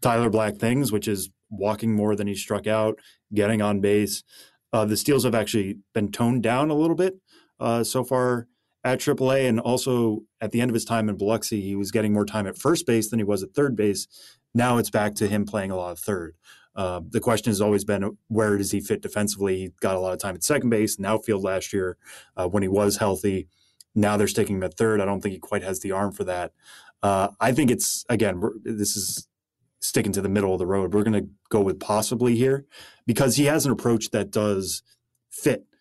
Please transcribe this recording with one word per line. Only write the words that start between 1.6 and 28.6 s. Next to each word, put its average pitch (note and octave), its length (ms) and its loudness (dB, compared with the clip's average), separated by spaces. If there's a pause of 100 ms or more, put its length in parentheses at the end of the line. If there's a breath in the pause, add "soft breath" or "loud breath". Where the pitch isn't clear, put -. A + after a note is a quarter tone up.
more G#2 220 2
than G2+ 120 -2
he G2+ 80 -4
struck G2+ 300 -4
out, A2 340 0 (340 soft breath)
getting G#2 280 2
on G#2 200 0
base. G2+ 420 2 (480 loud breath)
Uh, A2 140 2
the G#2+ 120 0
steals C#3 260 2
have A#2+ 120 2
actually G#2 440 -2 (140)
been G#2 180 -2
toned A#2+ 320 0
down B2+ 260 2
a D3+ 60 0
little D#3+ 200 2
bit, F#3 240 0 (400 soft breath)
uh, A#2 240 0
so B2+ 200 -2
far B2 440 0 (380)
at B2+ 160 0
Triple C3 320 2
A, C3+ 120 4
and A2+ 140 2
also A#2+ 640 0 (180)
at G#2+ 140 -6
the A#2 80 2
end B2 100 0
of - 20 0
his A2 120 -2
time A2 240 0
in G2 80 -4
Biloxi, G#2+ 420 -2
he G2 160 -4
was G2 160 -4
getting G#2+ 220 2
more G#2 100 4
time G2+ 240 0
at F#2 100 -10
first E3 280 0
base A2+ 240 2
than A#2 100 0
he G#2 60 -2
was G2 180 0
at G2+ 100 -12
third C#3+ 220 0
base. G2+ 320 0 (460 loud breath)
Now A#2+ 240 4
it's A2 120 0
back G#2 260 0
to G#2+ 120 0
him G2+ 180 0
playing G2 260 -4
a F#2 40 -4
lot F2+ 160 -6
of E2+ 80 -14
third. E2+ 360 -6 (440 loud breath)
Uh, F2+ 300 -4
the A#2 100 -2
question A2+ 300 0
has G2 100 2
always G#2 240 4
been, G2+ 340 -2 (120)
where G#2+ 280 2
does G2+ 140 -2
he G2+ 80 0
fit G2+ 220 -4
defensively? G2 560 -2
He F#2 140 -8 (100)
got F#2+ 160 0
a - 20 -2
lot F#2 140 -2
of F2+ 60 -6
time G2 160 -6
at E2+ 100 -6
second C3 240 2
base G#2+ 260 2
and G2 100 -6
outfield G#2+ 380 0
last F#2+ 300 -4
year, F#2 240 -2 (400 loud breath)
uh, F2+ 100 -2
when G2 160 0
he F#2+ 60 0
was G2+ 260 2
healthy. F#2+ 540 -2 (440 soft breath)
Now G#2 220 2
they're G2+ 140 2
sticking G#2 260 0
him F#2 80 -4
at - 140 -6
third. A2 240 2
I F#2+ 40 2
don't G2 140 -2
think G2 140 -4
he F#2 60 -12
quite G2+ 220 -4
has F#2 200 -6
the G2 100 -6
arm F#2+ 220 -2
for G2+ 100 -6
that. F2+ 300 -6 (500 loud breath)
Uh, G2 240 2 (140)
I A#2 100 2
think B2+ 180 4
it's, - 380 -2
again, G2+ 320 0
we're, E2+ 140 -2 (100)